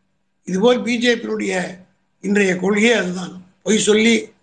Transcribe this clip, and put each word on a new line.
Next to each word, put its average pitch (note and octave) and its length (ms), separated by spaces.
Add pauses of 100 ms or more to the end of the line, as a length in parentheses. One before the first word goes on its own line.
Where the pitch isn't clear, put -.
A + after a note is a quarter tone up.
(440)
இதுபோல் G#3+ 380
பி A#3 160
ஜே A#3+ 180
பியினுடைய G#3 480 (580)
இன்றைய G3 340
கொள்கையே G#3 380
அதுதான். F3+ 480 (220)
பொய் G#3+ 140
சொல்லி G#3+ 520 (140)